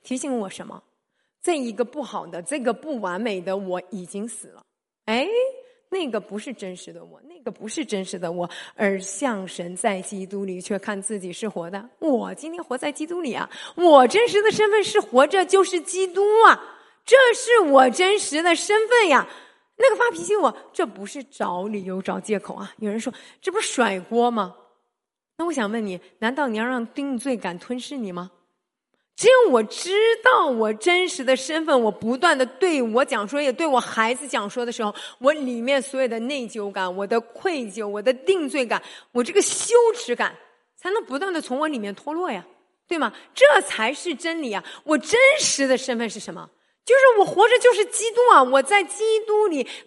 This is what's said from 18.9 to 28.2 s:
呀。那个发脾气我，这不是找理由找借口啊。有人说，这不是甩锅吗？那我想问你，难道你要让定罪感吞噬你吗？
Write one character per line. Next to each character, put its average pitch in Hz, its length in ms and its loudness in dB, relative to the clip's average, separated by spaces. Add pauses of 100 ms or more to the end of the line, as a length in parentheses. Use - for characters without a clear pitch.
呀。 220 200 2 (480)
那 508 140 4
个 427 60 -2
发 480 140 0
脾 339 120 -10
气 381 120 -2
我， 311 220 0 (160)
这 349 140 -4
不 196 180 -14
是 262 180 -14
找 190 420 -6
理 208 200 -8
由 185 160 -8
找 190 180 -6
借 202 200 -4
口 - 160 -12
啊。 196 240 -16
有 208 120 -6
人 220 80 -4
说， 226 140 -8 (300)
这 359 100 -6
不 427 80 -2
是 - 100 -6
甩 202 300 0
锅 240 300 0
吗？ 202 260 -4 (800)
那 320 80 -6
我 339 80 -4
想 208 180 -4
问 226 140 -6
你， 180 160 -8 (200)
难 233 140 -2
道 285 140 -2
你 214 80 -4
要 220 80 -2
让 247 220 -4
定 277 320 -6
罪 254 180 -4
感 175 220 -8
吞 247 200 -10
噬 277 200 -12
你 208 120 -8
吗？ 175 200 -12 (840)